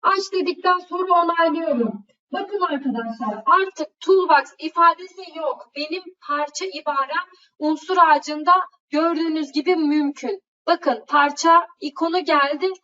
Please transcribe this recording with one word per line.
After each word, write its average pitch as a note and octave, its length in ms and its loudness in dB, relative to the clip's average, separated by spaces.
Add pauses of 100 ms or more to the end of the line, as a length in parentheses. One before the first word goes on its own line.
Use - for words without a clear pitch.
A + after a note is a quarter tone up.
Aç F#4+ 320 -2
dedikten F4+ 460 0
sonra F4+ 340 -2
onaylıyorum. E4 920 0 (280)
Bakın G4+ 280 -6
arkadaşlar A#3 840 -6
artık F#4+ 420 0 (120)
Toolbox E4 460 4 (140)
ifadesi E4+ 640 0 (160)
yok. - 380 -8
Benim D#4 280 -8 (240)
parça D4 380 -4
ibarem F4 600 -4 (340)
unsur D#4 380 -2
ağacında D4+ 560 4 (360)
gördüğünüz D#4+ 640 -2
gibi D#4+ 240 0
mümkün. D4 640 -2 (260)
Bakın D#4+ 400 0
parça D#4+ 600 4 (120)
ikonu E4 460 -4
geldi. D4 420 0 (160)